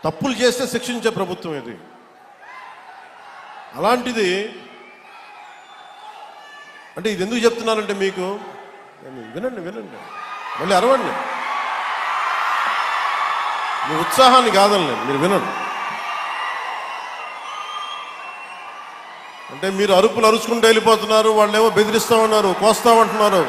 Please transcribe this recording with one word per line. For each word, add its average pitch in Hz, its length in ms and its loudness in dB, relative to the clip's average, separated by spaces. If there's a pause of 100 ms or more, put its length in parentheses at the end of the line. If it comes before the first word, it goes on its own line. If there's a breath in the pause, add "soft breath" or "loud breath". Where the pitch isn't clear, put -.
తప్పులు 240 360 -2
చేస్తే 247 320 2
శిక్షించే 233 440 -2
ప్రభుత్వం 180 440 -6
ఇది. 117 140 -12 (2000)
అలాంటిది 226 500 0 (2750)
అంటే 180 180 -4
ఇది 175 100 -4
ఎందుకు 233 200 -2
చెప్తున్నానంటే 220 580 0
మీకు, 185 240 -2 (1080)
వినండి, 226 320 -6
వినండి, 120 320 -12 (600)
మళ్ళీ 180 200 0
అరవండి, 240 340 2 (2750)
మీ 151 80 -4 (100)
ఉత్సాహాన్ని 254 540 4
కాదనలేదు, 190 500 2
మీరు 139 160 0
వినండి. 185 280 0 (4000)
అంటే 151 160 -4 (100)
మీరు 202 200 4
అరుపులు 226 320 6
అరుచుకుంటూ 226 400 2
వెళ్ళిపోతున్నారు, 220 680 4
వాళ్ళేమో 214 400 4
బెదిరిస్తామన్నారు, 214 720 4 (120)
కోస్తామంటున్నారు. 214 880 6